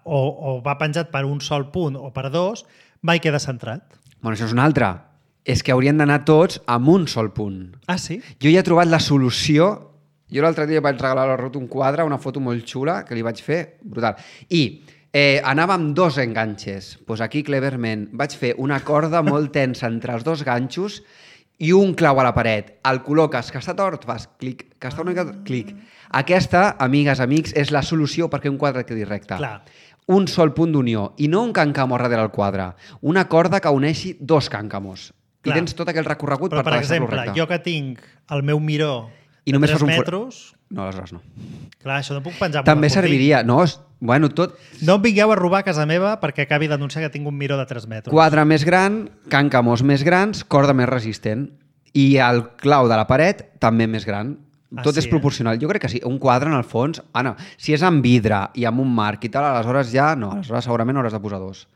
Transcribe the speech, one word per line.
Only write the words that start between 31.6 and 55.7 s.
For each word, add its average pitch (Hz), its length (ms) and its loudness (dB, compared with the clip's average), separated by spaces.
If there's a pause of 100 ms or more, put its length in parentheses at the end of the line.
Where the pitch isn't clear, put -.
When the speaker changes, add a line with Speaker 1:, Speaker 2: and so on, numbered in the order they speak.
Speaker 2:
darrere 120 220 0
del 107 100 0
quadre, 98 440 -4 (260)
una 175 280 0
corda 175 320 2
que 175 80 -2
uneixi 147 520 0
dos 143 300 0
càncamos. 98 600 -12 (320)
I 147 80 -4
Speaker 1:
Clar. 147 60 0
Speaker 2:
tens 165 180 -2
tot 170 140 -6
aquell 160 160 -4
recorregut 143 480 -4
Speaker 1:
Però, 147 100 0
Speaker 2:
per 139 100 0
Speaker 1:
per 120 80 2
Speaker 2:
deixar-lo 143 260 -2
Speaker 1:
exemple, 117 180 -4
Speaker 2:
recte. 104 160 -4
Speaker 1:
jo 160 80 0
que 175 120 -2
tinc 143 400 -6 (300)
el 143 120 -2
meu 151 180 0
miró 147 500 -2 (340)
Speaker 2:
I 135 80 0
Speaker 1:
de 139 60 4
Speaker 2:
només 147 120 4
Speaker 1:
tres 151 100 2
Speaker 2:
fas 147 80 2
un 160 60 2
for- 165 100 2 (100)
Speaker 1:
metres 233 380 -12 (160)
Speaker 2:
No, 135 140 -10
aleshores 95 300 -10
no. 85 100 -18 (580)
Speaker 1:
Clar, 139 220 -6
això 139 120 -10
no 139 100 -6
puc 175 100 -10
penjar 160 240 -2
amb 135 80 0
Speaker 2:
També 151 220 6
Speaker 1:
una - 20 4
fotilla. 185 120 2
Speaker 2:
serviria... 143 420 4
No? 123 180 4
És, 170 160 0 (220)
bueno, 135 300 4
tot 175 280 -2 (240)
Speaker 1:
No 170 140 4
em 196 60 0
vingueu 208 280 4
a 214 60 4
robar 180 240 2
a - 20 -8
casa 156 240 0
meva 190 340 0
perquè 147 220 -4
acabi 147 240 0
d'anunciar 147 380 -4
que 147 60 -6
tinc 147 180 -10
un 143 100 -6
miró 139 180 -2
de 131 100 -4
tres 120 200 -10
metres. 113 240 -12
Speaker 2:
Quadre 156 340 6
més 151 200 4
gran, 190 440 2 (200)
càncamos 127 560 2
més 139 180 4
grans, 185 420 2
corda 139 300 4
més 127 140 2
resistent. 113 640 -4 (440)
I 139 220 6
el 123 400 2
clau 139 320 4
de 113 80 4
la 110 100 2
paret 160 540 2
també 113 260 4
més 110 180 -6
gran. 110 340 -6 (380)
Speaker 1:
Ah, 123 60 -10
Speaker 2:
Tot 143 120 2
Speaker 1:
sí, 156 40 0
Speaker 2:
és 156 80 -2
Speaker 1:
eh? - 40 -8
Speaker 2:
proporcional. 131 500 0
Jo 151 80 -2
crec 196 140 -4